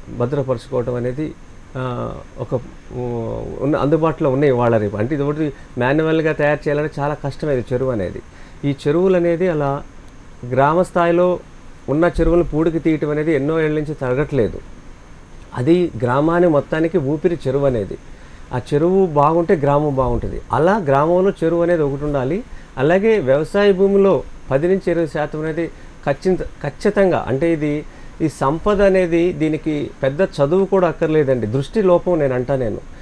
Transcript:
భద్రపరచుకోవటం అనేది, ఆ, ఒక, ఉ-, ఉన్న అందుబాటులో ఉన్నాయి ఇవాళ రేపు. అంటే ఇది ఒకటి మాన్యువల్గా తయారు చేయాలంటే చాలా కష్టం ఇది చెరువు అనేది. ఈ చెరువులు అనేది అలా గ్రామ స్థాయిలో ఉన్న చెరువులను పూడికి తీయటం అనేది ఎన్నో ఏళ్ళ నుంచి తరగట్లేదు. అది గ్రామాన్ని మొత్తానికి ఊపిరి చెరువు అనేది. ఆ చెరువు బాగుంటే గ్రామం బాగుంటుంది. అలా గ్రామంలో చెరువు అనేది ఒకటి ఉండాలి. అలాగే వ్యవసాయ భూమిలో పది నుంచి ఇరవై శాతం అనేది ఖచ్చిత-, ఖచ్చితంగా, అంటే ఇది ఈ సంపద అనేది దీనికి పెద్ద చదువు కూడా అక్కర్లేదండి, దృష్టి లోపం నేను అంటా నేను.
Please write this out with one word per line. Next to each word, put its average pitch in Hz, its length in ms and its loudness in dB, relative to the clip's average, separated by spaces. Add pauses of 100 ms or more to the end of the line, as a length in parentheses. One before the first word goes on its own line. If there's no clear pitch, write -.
(180)
భద్రపరచుకోవటం 123 800 -2
అనేది, 131 380 -4 (440)
ఆ, 120 360 -6 (260)
ఒక, 123 140 -6
ఉ-, 120 1120 -8
ఉన్న 147 120 2
అందుబాటులో 156 540 2
ఉన్నాయి 139 240 2
ఇవాళ 120 240 4
రేపు. 104 200 0
అంటే 123 180 -2
ఇది 139 80 -2
ఒకటి 147 300 -2 (240)
మాన్యువల్గా 156 560 2
తయారు 147 260 2
చేయాలంటే 147 420 -2
చాలా 143 120 -2
కష్టం 143 360 -6
ఇది 123 240 0
చెరువు 127 180 0
అనేది. 90 300 -4 (440)
ఈ 165 100 0 (120)
చెరువులు 180 280 2
అనేది 170 320 2
అలా 143 360 -2 (680)
గ్రామ 143 300 4
స్థాయిలో 175 580 2 (500)
ఉన్న 156 160 2
చెరువులను 165 380 4
పూడికి 160 360 0
తీయటం 156 300 0
అనేది 151 260 0
ఎన్నో 151 260 0
ఏళ్ళ 156 180 0
నుంచి 151 140 -6
తరగట్లేదు. 127 680 -2 (960)
అది 165 360 2 (100)
గ్రామాన్ని 156 480 2
మొత్తానికి 160 480 0
ఊపిరి 156 500 0
చెరువు 139 180 0
అనేది. 113 320 -2 (560)
ఆ 123 80 -4 (120)
చెరువు 180 320 4
బాగుంటే 160 500 4
గ్రామం 143 400 2
బాగుంటుంది. 120 460 -2 (120)
అలా 170 240 2
గ్రామంలో 170 560 2 (100)
చెరువు 170 200 2
అనేది 170 180 2
ఒకటి 139 220 -2
ఉండాలి. 147 400 -2 (340)
అలాగే 196 420 4
వ్యవసాయ 156 520 2
భూమిలో 196 520 4 (280)
పది 147 160 2
నుంచి 185 240 0
ఇరవై 165 160 0
శాతం 151 340 -4
అనేది 160 300 -4 (380)
ఖచ్చిత-, 170 340 0 (200)
ఖచ్చితంగా, 185 640 0
అంటే 160 260 0
ఇది 147 320 -2 (400)
ఈ - 20 2 (160)
సంపద 175 380 0
అనేది 180 600 2
దీనికి 156 480 -2 (140)
పెద్ద 139 180 0
చదువు 185 440 2
కూడా 185 220 2
అక్కర్లేదండి, 143 600 2
దృష్టి 139 340 -2
లోపం 175 380 4
నేను 131 200 2
అంటా 131 160 0
నేను. 117 260 -2 (200)